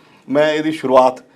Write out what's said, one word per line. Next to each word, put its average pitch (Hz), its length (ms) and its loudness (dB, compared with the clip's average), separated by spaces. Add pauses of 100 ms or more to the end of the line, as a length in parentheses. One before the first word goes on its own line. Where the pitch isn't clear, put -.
(280)
ਮੈਂ 151 240 0
ਇਹਦੀ 156 200 -4
ਸ਼ੁਰੂਆਤ 127 480 0 (160)